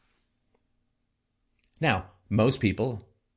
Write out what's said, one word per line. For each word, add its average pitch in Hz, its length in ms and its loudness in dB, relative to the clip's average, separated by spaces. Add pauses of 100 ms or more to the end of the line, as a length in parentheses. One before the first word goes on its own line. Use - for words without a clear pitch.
(1800)
Now, 110 260 0 (240)
most 110 300 2
people 110 460 -2 (300)